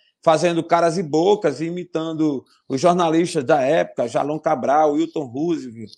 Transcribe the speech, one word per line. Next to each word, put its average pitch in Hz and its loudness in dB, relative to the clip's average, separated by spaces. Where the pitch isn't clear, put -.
fazendo 165 2
caras 170 2
e 196 -2
bocas, 156 0
imitando 160 -4
os 135 -4
jornalistas 170 2
da 147 2
época, 147 0
Jalon 143 -4
Cabral, 147 2
Wilton 160 -2
Roosevelt, 127 -6